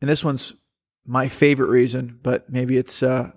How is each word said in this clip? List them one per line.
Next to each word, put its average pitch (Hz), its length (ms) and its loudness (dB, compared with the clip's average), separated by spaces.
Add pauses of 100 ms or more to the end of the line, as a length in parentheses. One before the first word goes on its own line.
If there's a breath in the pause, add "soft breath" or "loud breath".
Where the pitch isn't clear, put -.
and 135 80 -2
this 147 140 0
one's 139 300 -4 (520)
my 131 220 -2
favorite 139 420 2
reason, 123 520 0
but 123 300 -4
maybe 127 260 0
it's, - 240 -4
uh, 127 360 -2